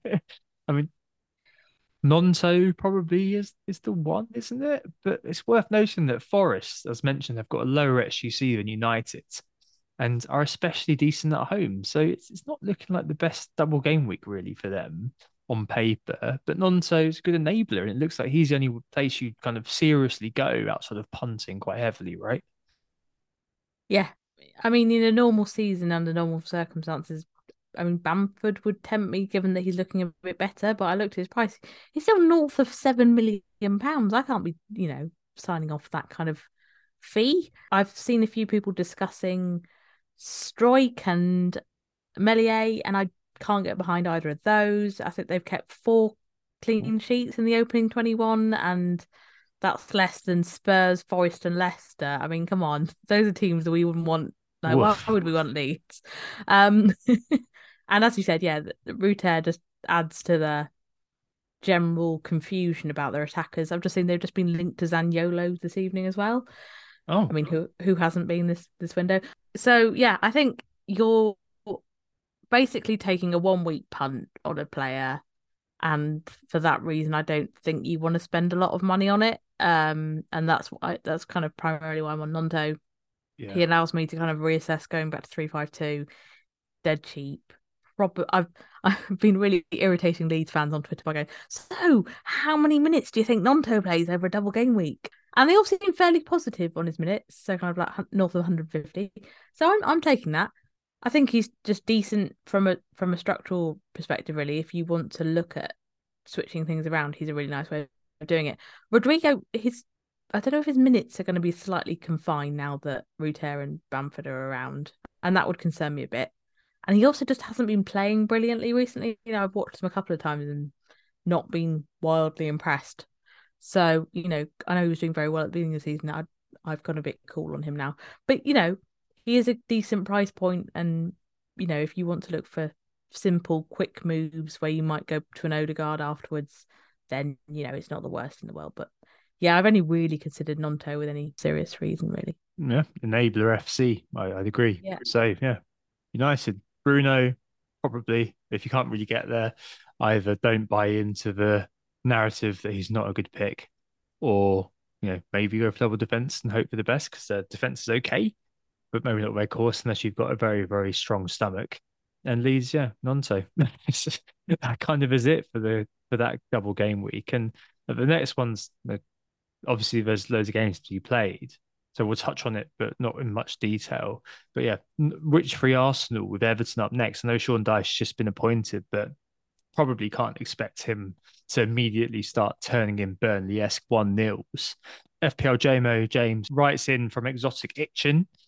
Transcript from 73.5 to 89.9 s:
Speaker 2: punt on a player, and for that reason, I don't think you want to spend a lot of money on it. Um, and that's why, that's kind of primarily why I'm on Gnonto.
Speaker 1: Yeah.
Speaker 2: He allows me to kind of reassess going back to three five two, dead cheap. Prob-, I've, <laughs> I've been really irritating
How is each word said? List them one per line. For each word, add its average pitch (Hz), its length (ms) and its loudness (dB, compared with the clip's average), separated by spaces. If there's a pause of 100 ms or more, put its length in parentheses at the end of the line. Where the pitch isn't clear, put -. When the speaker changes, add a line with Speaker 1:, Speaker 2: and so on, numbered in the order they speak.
Speaker 2:
punt 135 380 -6 (160)
on 151 160 -4
a 147 40 -6
player, 135 580 -6 (600)
and 151 400 -2 (240)
for 165 140 -2
that 156 220 2
reason, 156 320 -2
I 151 80 0
don't 151 360 -2
think 160 260 -4
you 165 140 -2
want 160 140 0
to 170 80 0
spend 175 320 0
a 175 40 -2
lot 180 140 2
of 180 120 -2
money 190 260 2
on 202 140 4
it. 226 180 0 (180)
Um, 156 720 0
and 160 180 -2
that's - 200 0
why, - 340 -6
that's 160 220 -6
kind 170 200 -4
of 151 120 -8
primarily 156 440 -4
why 151 120 -6
I'm 151 80 -6
on 151 100 -8
Gnonto. 160 460 -2 (600)
Speaker 1:
Yeah. 196 160 -12
Speaker 2:
He 175 100 4
allows 165 280 2
me 165 140 0
to 160 100 -12
kind 165 140 -2
of 156 80 -4
reassess 160 500 -2
going 160 220 -4
back 151 120 -8
to - 60 -20
three 156 200 -8
five 151 240 -8
two, 147 340 -6 (800)
dead 156 180 0
cheap. - 500 -14 (440)
Prob-, 185 340 0
I've, 185 160 4 (200)
<laughs> - 180 -20
I've 196 340 0
been 202 200 6
really 190 340 2
irritating 170 560 2